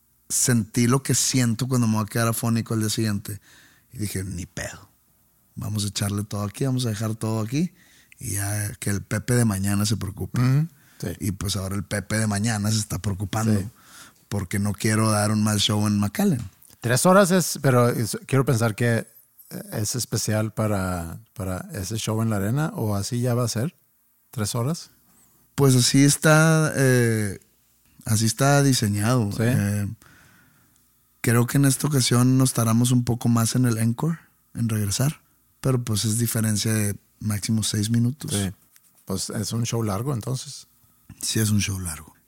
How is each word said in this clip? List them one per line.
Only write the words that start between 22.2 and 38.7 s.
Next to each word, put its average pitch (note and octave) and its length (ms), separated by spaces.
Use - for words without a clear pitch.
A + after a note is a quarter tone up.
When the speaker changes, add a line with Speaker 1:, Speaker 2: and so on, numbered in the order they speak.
Speaker 2:
en A2+ 80
la G#2+ 80
arena, A#2 380
¿o A2 220
así A#2+ 260
ya B2 100
va A#2+ 120
a A2+ 40
ser? B2 260
¿Tres G#2+ 240
horas? C3 360
Speaker 1:
Pues C#3 200
así C3 300
está, D#3 720
eh, A#2 640
así A2 220
está C#3 360
diseñado. A2 680
Speaker 2:
Sí. - 80
Speaker 1:
Eh, G#2 480
creo A#2+ 260
que C#3+ 120
en C#3 60
esta C#3 220
ocasión C3 520
nos C3 140
tardamos A#2 380
un B2 140
poco A#2 240
más A#2 260
en B2+ 120
el A2+ 120
encore, A#2 400
en A#2 140
regresar, A2 520
pero C3 220
pues A2 220
es A2 140
diferencia A2 540
de G#2 240
máximo G#2+ 420
seis G#2+ 280
minutos. A#2 420
Speaker 2:
Sí. G2+ 200